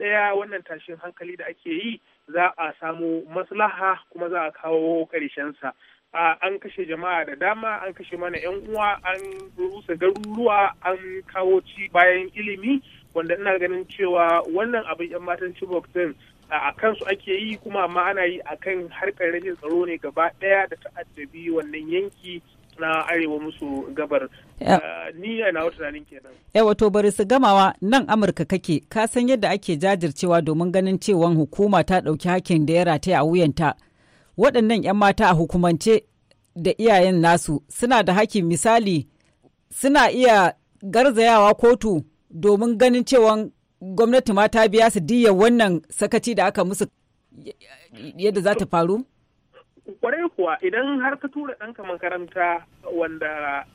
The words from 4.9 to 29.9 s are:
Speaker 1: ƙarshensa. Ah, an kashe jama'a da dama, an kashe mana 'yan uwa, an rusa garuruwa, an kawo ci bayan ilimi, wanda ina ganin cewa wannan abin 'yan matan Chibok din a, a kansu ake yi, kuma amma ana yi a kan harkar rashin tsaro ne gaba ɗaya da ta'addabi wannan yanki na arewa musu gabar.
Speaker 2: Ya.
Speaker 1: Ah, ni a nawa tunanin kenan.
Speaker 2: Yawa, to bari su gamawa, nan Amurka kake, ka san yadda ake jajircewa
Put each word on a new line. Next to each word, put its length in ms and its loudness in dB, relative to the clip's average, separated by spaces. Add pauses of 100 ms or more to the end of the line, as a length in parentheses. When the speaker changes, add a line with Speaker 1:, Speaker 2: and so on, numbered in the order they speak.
Speaker 1:
ƙarshensa. 600 -8 (420)
Ah, 280 0
an 180 -4
kashe 260 -10
jama'a 380 -6
da 100 -12
dama, 520 -4
an 80 -12
kashe 240 -16
mana 180 -8
'yan 320 -8
uwa, 340 -2
an 540 -10
rusa 400 -8
garuruwa, 720 0 (160)
an 140 -4 (340)
kawo 320 2
ci 240 -16
bayan 480 2
ilimi, 460 -4 (320)
wanda 240 -4
ina 200 -2
ganin 300 -6
cewa 640 0
wannan 400 -4
abin 180 -8
'yan 140 -10
matan 320 -8
Chibok 380 -8
din 180 -4 (380)
a, 180 -4
a 80 -6
kansu 320 -4
ake 240 -6
yi, 240 -6
kuma 280 -6
amma 280 -2
ana 140 -2
yi 180 -4
a 120 -12
kan 360 -8
harkar 400 -6
rashin 240 -8
tsaro 300 -4
ne 100 -6
gaba 320 -4 (120)
ɗaya 280 0
da 80 -14
ta'addabi 760 -16
wannan 380 -6
yanki 540 -8 (360)
na 300 -4
arewa 320 -4
musu 560 -10
gabar. 320 -2 (320)
Speaker 2:
Ya. 240 0
Speaker 1:
Ah, 320 -12
ni 240 -8
a 120 -2
nawa 200 -4
tunanin 320 -14
kenan. 280 -20 (220)
Speaker 2:
Yawa, 220 4
to 140 2
bari 200 2
su 140 0
gamawa, 560 4
nan 260 2
Amurka 380 0
kake, 460 -2
ka 160 0
san 220 0
yadda 220 2
ake 300 -4
jajircewa 640 0